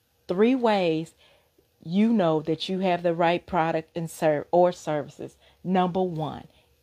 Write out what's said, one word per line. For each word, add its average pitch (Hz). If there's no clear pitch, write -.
three 214
ways 190
you 202
know 165
that 156
you 190
have 175
the 175
right 175
product 160
and 165
ser-, 151
or 175
services. 151
Number 180
one, 160